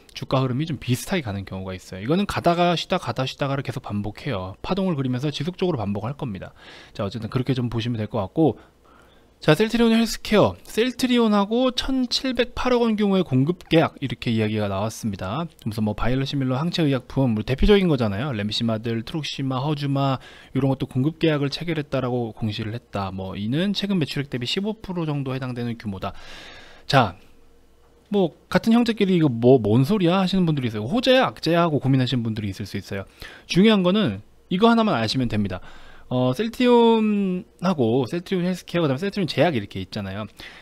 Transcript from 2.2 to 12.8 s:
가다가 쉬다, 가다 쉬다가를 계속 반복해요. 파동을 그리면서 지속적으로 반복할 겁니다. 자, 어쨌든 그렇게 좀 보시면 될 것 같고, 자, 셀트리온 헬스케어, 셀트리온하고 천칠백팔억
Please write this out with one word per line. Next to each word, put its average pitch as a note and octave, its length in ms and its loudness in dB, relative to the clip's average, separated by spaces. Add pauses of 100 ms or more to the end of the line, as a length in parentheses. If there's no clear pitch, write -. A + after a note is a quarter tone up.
가다가 E3+ 480 2
쉬다, F3 240 -2
가다 B2+ 260 -4
쉬다가를 C#3 380 -4
계속 - 180 -8
반복해요. G#2 800 -8
파동을 F#3+ 360 -2
그리면서 C3 340 -2
지속적으로 E3+ 480 -4
반복할 G#2 360 -4
겁니다. F#2 380 -10 (400)
자, A2 120 -6
어쨌든 A2 260 -6
그렇게 B2+ 240 0
좀 B2 160 -2
보시면 A#2 260 -4
될 G#2+ 120 -4
것 A2 120 -4
같고, B2+ 380 0 (800)
자, D#3 140 4
셀트리온 A3+ 380 2
헬스케어, G#3 680 2
셀트리온하고 A#3+ 1080 2
천칠백팔억 B3+ 1080 -2